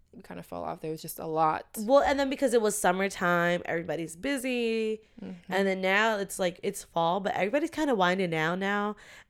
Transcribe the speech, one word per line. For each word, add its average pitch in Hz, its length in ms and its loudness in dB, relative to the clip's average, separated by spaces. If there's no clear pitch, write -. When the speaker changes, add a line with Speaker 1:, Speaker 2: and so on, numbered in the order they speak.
Speaker 1:
we 190 100 -20
kinda 175 200 -14
fell 175 220 -10
off. 165 160 -6
There 156 100 -8
was 160 120 -8
just - 160 -12
a - 80 -8
lot. 160 400 2
Speaker 2:
Well, 240 240 6
and 277 160 2
then 277 120 0
because 269 240 0
it 233 80 6
was 208 140 0
summertime, 175 880 2
everybody's 165 500 -4
busy. 226 840 -2
Speaker 1:
Mm-hmm. 190 300 -12
Speaker 2:
And 196 160 2
then 190 140 0
now 208 340 2
it's, 196 220 -6
like, 180 240 -2
it's 202 220 -6
fall, 170 360 0
but 196 140 -2
everybody's 277 360 0
kinda 302 240 0
winding 185 360 2
down 160 280 0
now. 202 380 -2